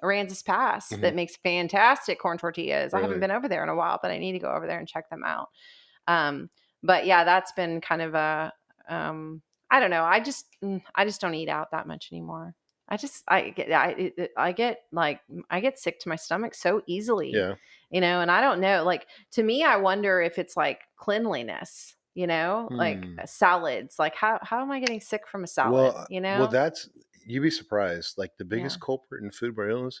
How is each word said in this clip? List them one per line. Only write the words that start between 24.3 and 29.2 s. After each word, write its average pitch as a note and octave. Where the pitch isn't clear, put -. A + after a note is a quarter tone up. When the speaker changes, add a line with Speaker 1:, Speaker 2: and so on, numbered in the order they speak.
Speaker 1:
how A#3
am C4+
I C4+
getting A3+
sick -
from G3
a F#3
salad, C3
Speaker 2:
Well, C3
uh, -
Speaker 1:
you F#3
Speaker 2:
well, -
Speaker 1:
know? F#3+
Speaker 2:
that's, C3+
you'd A#2+
be D#3+
surprised. F#2
Like, F#2+
the F#2+
biggest A#2
Speaker 1:
Yeah. -
Speaker 2:
culprit -